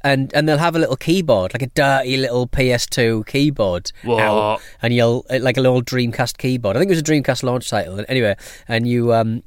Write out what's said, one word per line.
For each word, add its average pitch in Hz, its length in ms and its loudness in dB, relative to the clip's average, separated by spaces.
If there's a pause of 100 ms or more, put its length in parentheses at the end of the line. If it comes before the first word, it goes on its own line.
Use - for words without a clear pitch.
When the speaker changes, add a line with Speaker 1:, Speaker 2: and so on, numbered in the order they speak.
Speaker 1:
And, 139 320 0
and 151 140 2
they'll 147 100 4
have 170 160 0
a 165 40 2
little 135 160 0
keyboard, 156 580 2
like 123 100 -6
a 127 40 -2
dirty 135 500 0
little 123 300 -2
P 127 240 2
S 120 160 0
two 113 400 0
keyboard 117 640 0 (120)
Speaker 2:
What? 113 180 0
Speaker 1:
out, 107 400 0 (220)
and 120 100 0
you'll, 120 380 2
uh, 131 100 0
like, 123 160 0
a 135 40 2
little 127 220 4
Dreamcast 120 540 -2
keyboard. 120 380 -2
I 127 40 0
think 196 120 2
it - 40 2
was 165 40 0
a 151 40 -4
Dreamcast 147 400 0
launch 123 260 -2
title. 98 380 -4
Anyway, 117 280 0 (320)
and 117 200 -2
you, 120 260 2
um, 113 340 0